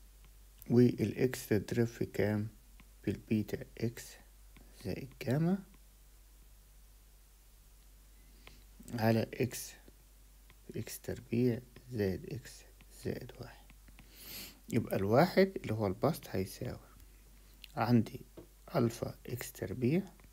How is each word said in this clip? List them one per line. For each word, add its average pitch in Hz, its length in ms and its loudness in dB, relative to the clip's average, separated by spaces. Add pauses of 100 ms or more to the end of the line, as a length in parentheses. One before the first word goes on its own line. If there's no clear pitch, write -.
(680)
والإكس 120 800 4
تتضرب 117 400 2
في - 180 -6
كام؟ 104 420 0 (540)
في - 100 -2
البيتا 110 540 -2 (120)
إكس - 280 -4 (800)
زائد 120 360 -6
جاما 165 420 2 (3250)
على 113 280 4 (120)
إكس - 380 -2 (960)
في - 120 -8
إكس - 200 -10
تربيع 117 600 0 (320)
زائد 101 420 0
إكس - 280 -12 (440)
زائد - 260 -6 (100)
واحد. - 240 -18 (1040)
يبقى - 260 0
الواحد 165 640 4
اللي - 160 -4
هو 110 140 2
البسط 175 400 0
هيساوي - 520 -6 (960)
عندي 117 460 4 (540)
ألفا 120 400 0 (100)
إكس - 260 -8
تربيع 127 500 0 (320)